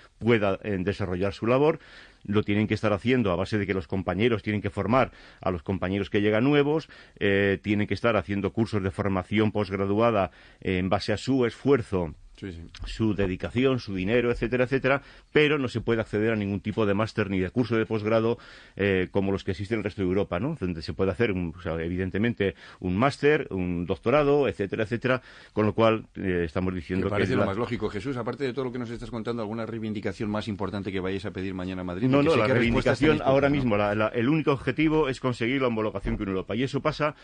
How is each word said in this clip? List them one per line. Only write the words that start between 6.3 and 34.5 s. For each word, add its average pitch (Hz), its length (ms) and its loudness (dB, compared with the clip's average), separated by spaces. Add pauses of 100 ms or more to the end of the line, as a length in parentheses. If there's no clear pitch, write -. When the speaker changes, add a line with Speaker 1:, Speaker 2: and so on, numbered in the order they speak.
Speaker 1:
nuevos, 147 460 2 (300)
eh, 98 420 4
tienen 104 240 2
que 101 80 -4
estar 110 240 2
haciendo 98 340 -2
cursos 110 300 -2
de 95 80 -2
formación 101 600 0
posgraduada, 101 800 0 (280)
eh, 92 200 -2
en 92 100 -2
base 104 240 0
a 98 40 -2
su 127 280 0
esfuerzo, 104 680 0 (220)
Speaker 2:
Sí, 98 160 -10
sí. 82 80 -14 (240)
Speaker 1:
su 110 280 0
dedicación, 98 640 0
su 101 140 -8
dinero, 117 380 2
etcétera, 123 320 0
etcétera, 135 400 0 (280)
pero 151 280 4
no 127 80 -2
se 117 120 -4
puede 113 220 0
acceder 107 300 0
a 110 40 0
ningún 101 240 -2
tipo 107 280 0
de 98 80 2
máster 104 340 -2
ni 95 100 0
de 92 120 -2
curso 117 240 0
de 110 100 2
posgrado, 110 540 0 (360)
eh, 95 360 2
como 98 200 0
los 95 120 -2
que 98 80 -4
existen 98 240 -4
en 107 60 -2
el - 20 -6
resto 101 180 -6
de 92 60 0
Europa, 92 320 0
¿no? 147 200 -4
Donde 87 220 -4
se 80 120 -8
puede 95 180 0
hacer, 117 220 0
un, 87 220 -4
o 87 60 -16
sea, 82 120 -4
evidentemente, 92 840 -2 (240)
un 92 180 -2
máster, 143 540 2
un 90 340 -2
doctorado, 139 600 2
etcétera, 104 380 -2
etcétera, 120 360 -2 (320)
con 107 140 2
lo 104 80 0
cual, 110 400 4
eh, 90 280 0
estamos 92 300 -2
diciendo 92 320 -2
Speaker 2:
Me 98 40 0
Speaker 1:
que 101 60 -2
Speaker 2:
parece 107 200 0
Speaker 1:
la 127 60 2
Speaker 2:
lo 98 40 2
más 98 120 -2
lógico, 113 320 -4
Jesús, 107 280 -6
aparte 120 280 -6
de 123 80 -4
todo 131 120 -4
lo 123 60 -6
que 123 80 -8
nos 117 100 -8
estás 117 220 -12
contando, 117 320 -4
¿alguna 110 240 -6
reivindicación 107 640 -4
más 104 160 -2
importante 98 440 -4
que 95 80 -4
vayáis 95 260 -4
a 95 60 -6
pedir 95 220 -6
mañana 92 280 -6
a - 40 -6
Madrid? 92 220 -2
Speaker 1:
No, 135 120 4
Speaker 2:
Porque 143 60 4
Speaker 1:
no, 165 60 4
Speaker 2:
sé 143 80 4
Speaker 1:
la 107 80 4
Speaker 2:
que 131 60 2
respuestas 117 480 2
Speaker 1:
reivindicación 151 80 6
Speaker 2:
tenéis 151 120 2
pocas, 135 120 2
Speaker 1:
ahora 139 160 4
Speaker 2:
¿no? 147 60 2
Speaker 1:
mismo, 120 220 2
la, 104 160 2
la, 107 140 2
el 120 220 2
único 156 220 2